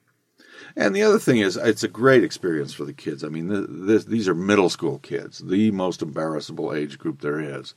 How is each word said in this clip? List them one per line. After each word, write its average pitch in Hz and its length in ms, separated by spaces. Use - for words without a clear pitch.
And 196 200
the 202 60
other 208 180
thing 127 200
is, 95 180
it's 110 260
a 110 40
great 127 360
experience 78 500
for 73 120
the 73 80
kids. 71 300
I 76 60
mean, 82 200
th-, 95 380
th-, 107 180
these 104 240
are 85 60
middle 95 340
school 69 300
kids, - 400
the 98 320
most 92 300
embarrassable 78 720
age 73 260
group 76 220
there 73 180
is. 69 380